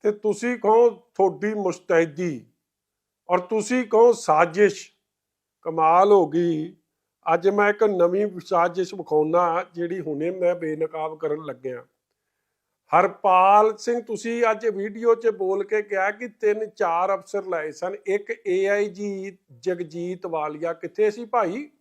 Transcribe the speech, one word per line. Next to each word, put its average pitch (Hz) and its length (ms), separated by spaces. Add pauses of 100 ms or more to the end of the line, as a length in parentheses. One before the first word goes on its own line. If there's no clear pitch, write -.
ਤੇ 214 100
ਤੁਸੀਂ 220 440
ਕਹੋ 226 320
ਤੁਹਾਡੀ 190 640
ਮੁਸਤੈਦੀ 165 920 (840)
ਔਰ 180 100
ਤੁਸੀਂ 220 460
ਕਹੋ 233 280
ਸਾਜ਼ਿਸ਼। 170 760 (760)
ਕਮਾਲ 165 460
ਹੋ 190 160
ਗਈ। 165 480 (500)
ਅੱਜ 170 240
ਮੈਂ 202 200
ਇੱਕ 208 140
ਨਵੀਂ 190 420 (140)
ਸਾਜ਼ਿਸ਼ 175 560
ਵਿਖਾਉਣਾ 165 680 (100)
ਜਿਹੜੀ 170 260
ਹੁਣੇ 151 320
ਮੈਂ 180 240
ਬੇਨਕਾਬ 156 640
ਕਰਨ 156 260
ਲੱਗਿਆ। 127 380 (1080)
ਹਰਪਾਲ 190 840
ਸਿੰਘ, 240 240
ਤੁਸੀਂ 233 500
ਅੱਜ 220 160
ਵੀਡੀਓ 220 480
'ਚ 233 140
ਬੋਲ 196 340
ਕੇ 214 180
ਕਿਹਾ 202 300
ਕਿ 220 160
ਤਿੰਨ 214 420
ਚਾਰ 180 460
ਅਫਸਰ 190 300
ਲਏ 160 260
ਸਨ, 185 240 (120)
ਇੱਕ 202 240 (160)
ਏ 190 200
ਆਈ 208 220
ਜੀ 190 480 (220)
ਜਗਜੀਤ 175 680
ਵਾਲੀਆ, 156 460
ਕਿੱਥੇ 208 380
ਸੀ 233 140
ਭਾਈ? 226 440 (120)